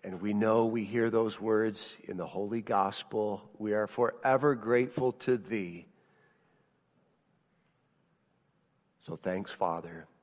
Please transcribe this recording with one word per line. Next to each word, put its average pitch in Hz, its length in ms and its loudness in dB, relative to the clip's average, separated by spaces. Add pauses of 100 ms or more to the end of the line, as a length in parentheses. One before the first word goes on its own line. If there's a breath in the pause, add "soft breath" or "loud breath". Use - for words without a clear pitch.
and 92 160 -8
we 104 120 -2
know 110 340 4
we 113 180 -2
hear 117 240 2
those 110 320 0
words 107 640 0
in 95 100 -8
the 90 100 -4
Holy 101 360 -4
Gospel. 101 800 0 (140)
We 107 160 -2
are 104 140 2
forever 135 680 2
grateful 123 580 2
to - 220 0
thee. 92 520 -6 (3250 soft breath)
So 82 120 -10
thanks, 92 340 -4
Father. 85 560 -4 (160)